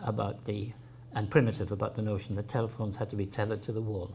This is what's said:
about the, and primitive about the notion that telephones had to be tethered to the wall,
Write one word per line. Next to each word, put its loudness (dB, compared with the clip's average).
about 0
the, -2
and 0
primitive 6
about 0
the -2
notion 0
that -2
telephones 0
had -2
to -4
be 0
tethered 0
to -4
the 0
wall, -2